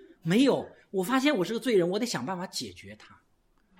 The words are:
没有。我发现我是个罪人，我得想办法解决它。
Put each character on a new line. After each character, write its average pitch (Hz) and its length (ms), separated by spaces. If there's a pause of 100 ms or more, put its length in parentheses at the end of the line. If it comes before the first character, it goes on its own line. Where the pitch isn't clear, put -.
(220)
没 202 220
有。 175 220 (240)
我 190 140
发 247 160
现 285 160
我 180 80
是 214 80
个 226 80
罪 240 160
人， 170 100
我 185 120
得 240 80
想 135 180
办 180 140
法 185 80
解 107 260
决 104 260
它。 - 160 (640)